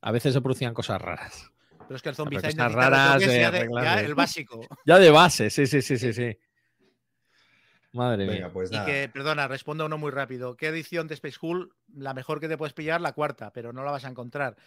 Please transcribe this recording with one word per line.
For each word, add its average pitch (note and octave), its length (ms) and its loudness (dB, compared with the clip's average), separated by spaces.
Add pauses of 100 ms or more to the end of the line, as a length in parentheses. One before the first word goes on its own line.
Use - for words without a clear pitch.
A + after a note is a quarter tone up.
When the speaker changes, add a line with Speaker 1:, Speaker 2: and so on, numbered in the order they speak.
Speaker 1:
a A2+ 100 -6
veces A#2+ 220 0
se C3 80 2
producían B2 340 -2
cosas F#2+ 260 -4
raras. - 520 -12 (340)
Speaker 2:
Pero C3 80 -14
es C3 80 -14
que D#3+ 60 -8
el C3+ 80 -10
Speaker 1:
Pero D3+ 80 -6
Speaker 2:
Zombicide C#3+ 160 -6 (100)
Speaker 1:
cosas D#3 60 -6
Speaker 2:
necesita B2 120 0 (120)
Speaker 1:
raras C3+ 340 6
Speaker 2:
retoques C3 180 4
Speaker 1:
de B2 80 4
Speaker 2:
ya A#2+ 120 4
de, F3+ 60 0
Speaker 1:
arreglar A#2+ 260 -2
Speaker 2:
ya E3+ 160 2
Speaker 1:
de - 60 -2
Speaker 2:
el D3 100 -4
básico. D3 500 -4 (180)
Speaker 1:
Ya E3 140 10
de F3+ 140 12
base, D3 380 6
sí, C#3 180 0
sí, C#3 140 0
sí, C3 160 -2
sí, A#2 140 -2
Speaker 2:
Sí. A#2+ 200 -6
Speaker 1:
sí. - 60 -14 (1500)
Madre A#2+ 340 -2
Speaker 3:
Venga, F#2 200 -4
Speaker 1:
mía. E2+ 60 -12
Speaker 3:
pues F#2 180 -8
Speaker 2:
Y G#2 40 -8
Speaker 3:
nada. G#2 120 -4
Speaker 2:
que, C#3 220 -2
perdona, C#3 400 -4
respondo D3+ 360 -8
a - 20 -4
uno D#3 120 -6
muy D3 140 -6
rápido. B2+ 440 -8
¿Qué D#3 120 -6
edición D#3+ 400 -6
de D3+ 60 -10
Space C#3+ 260 -14
Hulk? F3 340 -8 (220)
La C3+ 180 -10
mejor D3+ 240 -8
que D#3 100 -8
te D#3 80 -4
puedes D3 160 -8
pillar, D#3+ 280 -4
la D3+ 120 -4
cuarta, C#3+ 400 -6
pero A#2 200 -14
no C3 100 -12
la C#3+ 80 -6
vas C#3 140 -8
a C3+ 40 -12
encontrar. B2 480 -8 (100)